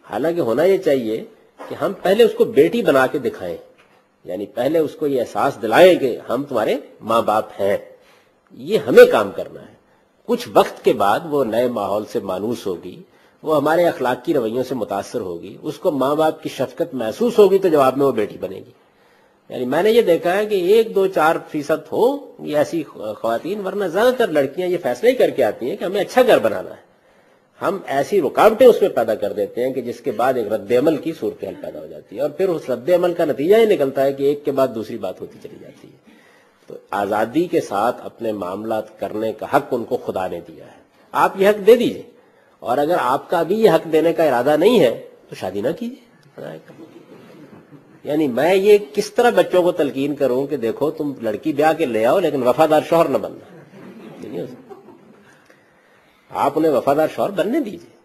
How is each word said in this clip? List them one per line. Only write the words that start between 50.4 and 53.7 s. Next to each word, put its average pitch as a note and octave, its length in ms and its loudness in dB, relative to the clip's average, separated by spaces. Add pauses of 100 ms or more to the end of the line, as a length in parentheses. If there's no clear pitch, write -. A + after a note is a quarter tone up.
कि D3 120 -4
देखो A2+ 340 -2
तुम D3 300 -6
लड़की A2+ 320 -4
ब्याह D3+ 200 2
के D#3+ 140 -2
ले A2 180 0
आओ D3+ 140 4
लेकिन D3 240 -2
वफादार D3+ 400 4
शौहर E3 260 2
न B2 80 0
बनना, - 360 -10 (640)